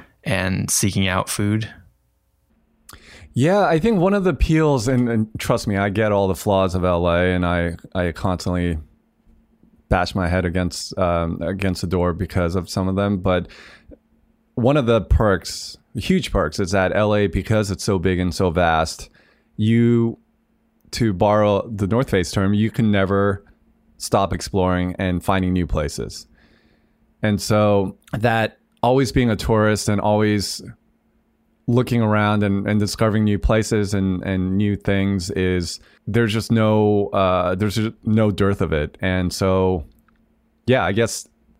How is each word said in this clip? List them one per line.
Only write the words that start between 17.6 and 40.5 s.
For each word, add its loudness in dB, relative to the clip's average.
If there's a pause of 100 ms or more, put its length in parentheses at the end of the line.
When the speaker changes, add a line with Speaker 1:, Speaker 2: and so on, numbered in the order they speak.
Speaker 2:
it's -6
so 0
big 0
and -2
so 0
vast, 0 (460)
you, 2 (720)
to 0
borrow 2
the -4
North -2
Face 0
term, 0
you 2
can 0
never 0 (560)
stop 0
exploring -2
and -2
finding 0
new 0
places. -6 (920)
And 0
so 2 (140)
that 0 (240)
always 2
being 2
a 0
tourist 0
and 0
always 0 (1080)
looking 2
around 2
and, 0
and 2
discovering 0
new 2
places 0
and, 0
and -2
new 0
things -2
is, -2 (260)
there's 0
just -4
no, 4
uh, 2
there's -2
just -2
no 2
dearth 0
of 0
it. -2
And 0
so, 0 (800)